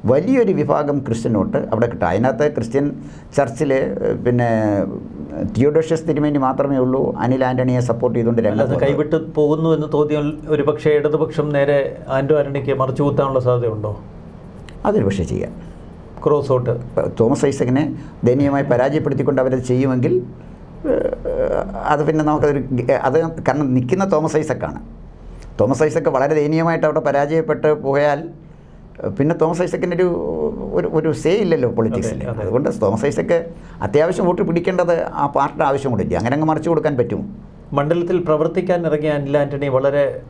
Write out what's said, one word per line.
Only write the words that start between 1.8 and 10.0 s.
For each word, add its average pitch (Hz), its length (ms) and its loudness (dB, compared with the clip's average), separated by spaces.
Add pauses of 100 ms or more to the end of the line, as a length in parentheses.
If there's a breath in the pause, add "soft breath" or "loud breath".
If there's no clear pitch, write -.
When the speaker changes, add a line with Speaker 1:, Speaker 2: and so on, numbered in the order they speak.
Speaker 1:
കിട്ടും. - 220 -4
അതിനകത്ത് 127 340 2 (100)
ക്രിസ്ത്യൻ 135 300 0 (520 loud breath)
ചർച്ചിൽ, 139 340 0 (520)
പിന്നെ, 120 240 2 (1080)
തിയോഡോഷ്യസ് 156 520 2
തിരുമേനി 147 380 0
മാത്രമേ 135 380 0
ഉള്ളൂ 127 180 2 (220)
അനിൽ 131 240 2
ആൻ്റണിയെ 127 420 2
സപ്പോർട്ട് 117 280 0
ചെയ്തുകൊണ്ട് 117 240 2
Speaker 2:
അല്ല, 104 80 6
Speaker 1:
രംഗത്ത് 104 160 2
Speaker 2:
അത് - 100 0
Speaker 1:
വന്നത്. - 100 2
Speaker 2:
കൈവിട്ട് 151 320 2 (200)
പോകുന്നു 156 380 4
എന്ന് 151 200 -2
തോന്നിയാൽ 147 320 2 (260)